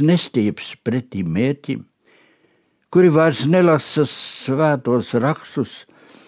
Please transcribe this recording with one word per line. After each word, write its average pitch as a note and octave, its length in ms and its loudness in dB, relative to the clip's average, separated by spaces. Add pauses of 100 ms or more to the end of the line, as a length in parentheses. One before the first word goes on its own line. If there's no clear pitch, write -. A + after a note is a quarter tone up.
nestieps C3 720 -2 (100)
pretī A#2 400 -4
mērķim, B2+ 600 -4 (1080)
kuri F3+ 180 6
vairs D#3 400 2
nelasa E3 560 2
svētos C3+ 1120 -2
rakstus, C3+ 540 -4 (540)